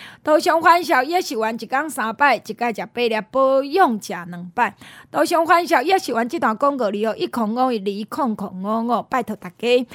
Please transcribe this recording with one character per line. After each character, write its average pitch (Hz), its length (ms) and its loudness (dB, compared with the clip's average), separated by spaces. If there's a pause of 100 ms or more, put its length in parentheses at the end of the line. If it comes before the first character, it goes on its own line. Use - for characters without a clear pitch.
(220)
道 302 160 4
上 330 220 4
欢 349 240 6
笑 269 180 2
益 330 200 0
寿 233 180 -6
丸， 220 140 -2
一 - 20 -8
天 262 320 -4
三 226 260 -6
摆， 277 220 4
一 - 160 -10
摆 240 200 -4
食 - 120 -6
八 - 160 -8
粒， 226 180 0 (120)
保 269 340 2
养 285 360 2
食 - 120 -10
两 175 420 -10
摆。 233 220 -2 (340)
道 294 140 2
上 339 200 2
欢 339 220 2
笑 285 140 4
益 370 180 2
寿 - 160 -4
丸， 233 140 -2
这 339 100 -6
段 226 160 0
广 285 220 0
告 226 140 0
里 208 160 -2
哦， 220 100 -2
一 349 100 -4
空 226 280 -4
五 254 180 0
一 226 60 -2
二 202 360 -6
空 233 220 -2
空 185 260 -10
五 220 240 -2
五， 233 180 -2
拜 254 180 -2
托 214 120 -6
大 185 220 -14
家。 247 380 2